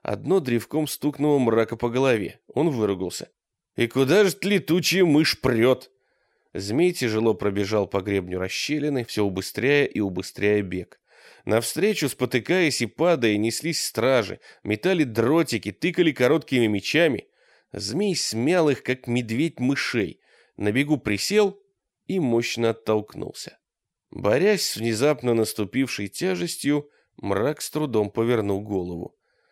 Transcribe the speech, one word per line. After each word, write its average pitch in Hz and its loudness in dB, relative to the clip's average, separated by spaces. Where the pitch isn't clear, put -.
Одно 127 0
древком 135 -2
стукнуло 147 0
мрака 113 2
по 120 -2
голове. 123 0
Он 156 0
выругался. 98 -2
"И 117 0
куда 135 4
же 185 2
летучая 180 2
мышь 160 4
прёт?" 123 2
Змей 120 0
тяжело 110 2
пробежал 101 0
по 98 -2
гребню 92 -2
расщелины, 139 -4
всё 104 -2
убыстряя 110 0
и - -4
убыстряя 101 -2
бег. 90 -10
Навстречу, 165 0
спотыкаясь 131 0
и 117 -2
падая, 127 0
неслись 117 -4
стражи, 117 0
метали 165 0
дротики, 117 0
тыкали 170 0
короткими 127 2
мечами. 123 0
Змей 165 -2
смял 151 0
их, 131 -2
как 127 -4
медведь 120 -2
мышей. 123 -2
На 104 -2
бегу 143 0
присел 190 0
и 190 -2
мощно 117 0
оттолкнулся. - -6
Борясь 165 2
с - -6
внезапно 120 0
наступившей 110 -2
тяжестью, 165 -2
мрак 101 -2
с - -10
трудом 113 0
повернул 107 0
голову. 90 -6